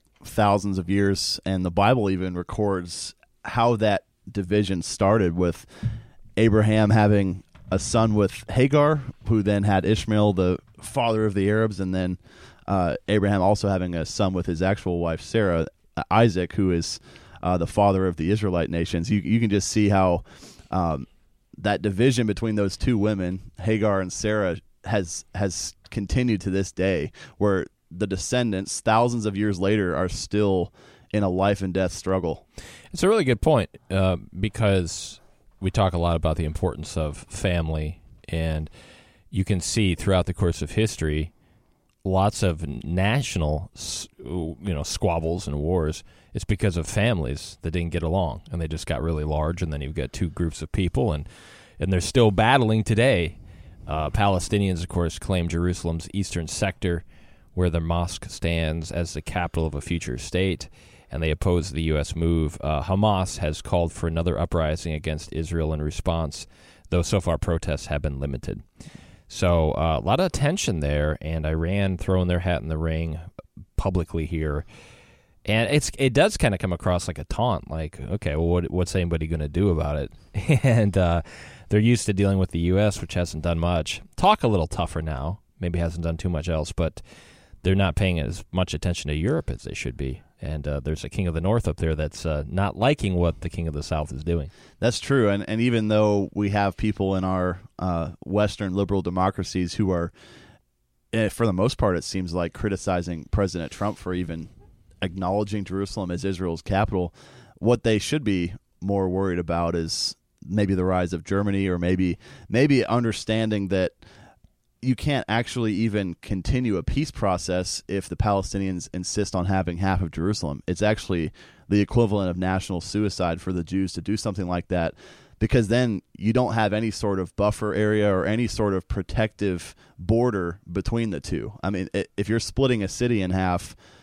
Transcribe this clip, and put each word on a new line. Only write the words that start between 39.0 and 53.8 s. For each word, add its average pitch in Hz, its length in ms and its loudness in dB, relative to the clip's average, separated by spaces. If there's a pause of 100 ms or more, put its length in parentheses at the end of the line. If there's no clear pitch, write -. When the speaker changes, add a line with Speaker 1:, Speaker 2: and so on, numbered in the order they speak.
Speaker 2:
you 92 120 0
can 95 160 0
see 92 360 2
throughout 92 320 2
the 92 60 -4
course - 280 0
of 76 100 -6
history, 78 600 0 (720)
lots 95 400 2
of 85 240 0 (160)
national 90 920 0
s-, - 320 -10 (120)
you 82 420 -6
know, 80 220 -2
squabbles 82 640 -2
and 73 100 -4
wars. 80 460 -2 (300)
It's - 120 -6
because 98 320 0
of 78 80 -2
families 87 800 -2
that 82 80 -4
didn't 85 200 -2
get 82 120 -2
along, 85 480 -2
and 85 100 -4
they 80 60 -4
just 78 180 -8
got 65 160 -4
really 78 220 -2
large, 76 400 -2
and 80 100 -4
then 73 80 -6
you've 71 140 -8
got 65 180 -6
two 87 160 -4
groups 82 320 -4
of 76 100 -10
people, 101 400 0
and, 73 160 -4 (520)
and 92 120 -2
they're 90 100 2
still 117 280 6
battling 110 540 4
today. 107 560 2 (480)